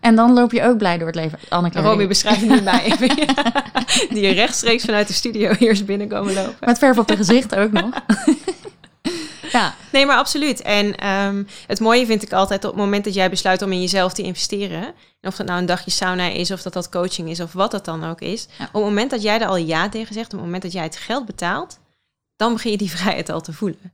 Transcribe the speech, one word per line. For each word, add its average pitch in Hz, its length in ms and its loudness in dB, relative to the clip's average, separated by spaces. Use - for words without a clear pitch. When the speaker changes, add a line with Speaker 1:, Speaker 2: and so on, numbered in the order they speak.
Speaker 1:
En 226 160 6
dan 233 160 6
loop 247 200 6
je 233 100 0
ook 233 160 4
blij 180 200 0
door 165 80 -4
het 165 100 -6
leven. 160 220 -4
Anneke, 175 320 0
Speaker 2:
Romy 208 120 4
Speaker 1:
weet 208 100 4
ik. 190 60 0
Speaker 2:
beschrijft 208 380 2
nu 240 140 6
mij 196 240 2
Speaker 1:
<laughs> 226 80 2
Speaker 2:
even. 254 160 2
<laughs> - 500 -2
Die 196 160 2
rechtstreeks 233 520 0
vanuit 208 220 2
de 196 60 -8
studio 226 460 0
hier 226 120 6
is 202 140 2
binnenkomen 202 500 -4
lopen. 190 260 -4
Speaker 1:
Met 240 180 2
verf 262 200 6
op 214 100 2
de 214 80 2
gezicht 214 380 4
ook 208 180 2
nog. 208 200 0
<laughs> 269 100 -8
Ja. 208 220 0
Speaker 2:
Nee, 277 140 6
maar 277 100 4
absoluut. 285 460 0
En, 208 340 0
ehm, 196 460 -2
het 208 140 -4
mooie 233 260 4
vind 220 160 0
ik - 100 -8
altijd 196 320 0
op - 60 -4
het - 100 -6
moment 202 240 0
dat 196 100 -4
jij 185 160 2
besluit 185 320 0
om 196 100 -2
in 180 80 -2
jezelf 180 320 0
te 202 100 -8
investeren. 180 600 -6
En - 80 -10
of 190 80 -10
dat 202 100 -8
nou 180 140 -2
een 180 60 -2
dagje 180 240 -2
sauna 185 380 -2
is, 180 220 -4
of 185 120 -8
dat 180 100 -10
dat 180 160 -8
coaching 175 400 -4
is, 170 120 -8
of 170 120 -8
wat 190 180 -2
dat 202 140 -6
dan 160 200 -8
ook 165 160 -8
is. - 280 -8
Speaker 1:
Ja. - 60 -10
Speaker 2:
Op - 80 -16
het 214 100 -2
moment 208 280 0
dat 240 120 -4
jij 214 180 0
er 220 60 -2
al 190 100 0
ja 165 320 0
tegen 220 260 -8
zegt, 226 120 -8
op - 60 -14
het 202 100 -10
moment 175 200 -8
dat 180 100 -10
jij 185 100 -6
het 160 140 -10
geld 240 300 -6
betaalt, 202 520 -6
dan 233 160 0
begin 226 180 -4
je 208 60 -2
die 196 180 -4
<laughs> - 20 -8
vrijheid 180 320 -2
al 160 120 -4
te 160 120 -14
voelen. 170 260 -6